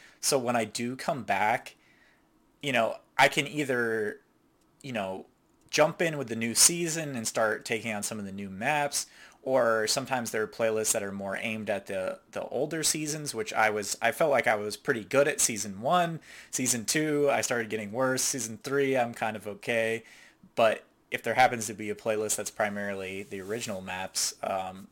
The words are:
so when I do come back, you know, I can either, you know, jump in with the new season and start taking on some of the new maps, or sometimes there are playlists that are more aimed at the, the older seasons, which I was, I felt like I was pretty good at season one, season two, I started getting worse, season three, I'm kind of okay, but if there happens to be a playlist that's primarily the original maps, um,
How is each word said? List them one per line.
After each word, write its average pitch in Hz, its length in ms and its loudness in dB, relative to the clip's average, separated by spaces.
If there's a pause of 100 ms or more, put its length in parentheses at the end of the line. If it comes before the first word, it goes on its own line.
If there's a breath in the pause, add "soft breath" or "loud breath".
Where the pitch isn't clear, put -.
(220 loud breath)
so - 180 2
when 120 160 0
I 117 80 2
do 120 320 -4
come 135 280 -4
back, 104 520 0 (840 soft breath)
you 143 100 -2
know, 113 240 2 (220)
I 139 100 10
can 143 200 0
either, 117 720 0 (600)
you 135 120 -10
know, 95 320 -4 (440)
jump 156 320 2
in 160 160 0
with 135 100 -4
the 113 80 -4
new 113 200 -2
season 165 600 2
and 113 120 -4
start - 380 0
taking 113 280 -2
on 104 100 -4
some 110 160 -6
of 101 60 -8
the 98 60 -10
new 98 180 -8
maps, 143 580 -2 (340 loud breath)
or 117 460 4
sometimes 127 440 -2
there 110 120 0
are 104 40 -2
playlists 110 460 0
that 107 100 -2
are 98 100 -4
more 98 280 -4
aimed 110 280 -4
at 101 180 -2
the, 95 320 -4 (120)
the - 120 -6
older 151 400 -4
seasons, 151 520 -2
which 110 180 -4
I 110 160 4
was, 104 320 -2
I 117 100 2
felt 156 200 4
like 120 160 4
I 117 80 4
was 104 220 -4
pretty 120 280 -2
good 143 220 4
at 143 140 0
season 101 400 -2
one, 170 380 2 (320 loud breath)
season 120 340 0
two, 147 460 2
I 117 100 2
started 117 280 0
getting 107 220 -4
worse, 127 300 0
season 113 420 -4
three, 135 340 2
I'm 117 160 0
kind 110 240 -2
of 101 100 -14
okay, 113 560 -2 (520 loud breath)
but 113 280 4 (260)
if 120 140 -6
there 117 120 0
happens 123 320 4
to 110 60 -6
be 104 160 -6
a 104 60 -4
playlist 107 400 0
that's 104 160 -4
primarily 101 720 -4
the 98 180 -10
original 107 400 -6
maps, 95 520 -4 (100)
um, 95 480 -4